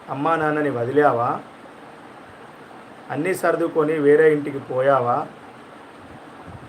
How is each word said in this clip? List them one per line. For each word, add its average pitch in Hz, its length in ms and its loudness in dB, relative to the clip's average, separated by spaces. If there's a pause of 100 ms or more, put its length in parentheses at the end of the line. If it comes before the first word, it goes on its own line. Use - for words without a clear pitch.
అమ్మా 156 280 -2
నాన్నని 151 340 -2
వదిలావా? 127 680 0 (1700)
అన్నీ 156 240 -4
సర్దుకొని 160 580 0
వేరే 151 400 4
ఇంటికి 143 260 -4
పోయావా? 127 680 0 (1400)